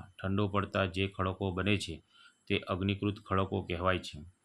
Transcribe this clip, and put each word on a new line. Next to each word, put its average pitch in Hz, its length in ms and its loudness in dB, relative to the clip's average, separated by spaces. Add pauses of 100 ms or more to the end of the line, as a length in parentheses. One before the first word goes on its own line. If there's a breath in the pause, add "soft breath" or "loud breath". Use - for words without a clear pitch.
ઠંડો 98 400 0
પડતા 98 380 0
જે 92 220 0
ખડકો 95 420 -2
બને 92 260 2
છે, 85 180 -4 (480 loud breath)
તે 101 140 0 (120)
અગ્નિકૃત 101 520 0
ખડકો 95 420 0
કહેવાય 90 360 2
છે. - 200 -10 (260)